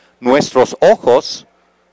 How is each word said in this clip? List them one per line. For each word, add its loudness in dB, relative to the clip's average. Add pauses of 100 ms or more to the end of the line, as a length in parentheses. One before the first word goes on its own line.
(180)
Nuestros 0
ojos 0 (460)